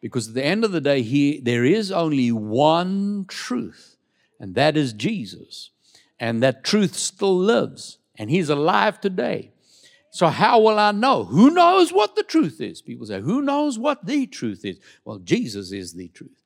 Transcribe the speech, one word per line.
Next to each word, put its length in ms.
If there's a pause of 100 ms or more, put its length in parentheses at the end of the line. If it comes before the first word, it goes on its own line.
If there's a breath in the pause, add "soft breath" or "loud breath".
Because 280
at 60
the 100
end 200
of 80
the 80
day, 220
he, 380
there 240
is 260
only 400
one 960
truth, 680 (420)
and 160
that 220
is 160
Jesus. 800 (500 soft breath)
And 220
that 220
truth 300
still 420
lives, 640 (180)
and 140
He's 180
alive 520
today. 520 (580 soft breath)
So 180
how 320
will 180
I 140
know? 320
Who 260
knows 420
what 220
the 80
truth 380
is? 200
People 260
say, 140
Who 220
knows 360
what 280
the 200
truth 380
is? 140 (260 soft breath)
Well, 140
Jesus 540
is 220
the 140
truth. 380